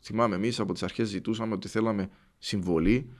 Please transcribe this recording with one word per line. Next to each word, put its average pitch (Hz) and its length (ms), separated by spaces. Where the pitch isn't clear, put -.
Θυμάμαι, 110 340
εμείς 113 260
από 98 120
τις 87 100
αρχές 107 260
ζητούσαμε 110 460
ότι 95 140
θέλαμε 107 400
συμβολή 90 800